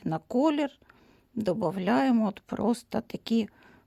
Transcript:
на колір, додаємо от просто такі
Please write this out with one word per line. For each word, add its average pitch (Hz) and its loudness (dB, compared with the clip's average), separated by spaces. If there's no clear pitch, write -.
на 160 -2
колір, 294 0
додаємо 214 0
от - -6
просто - -2
такі 226 -2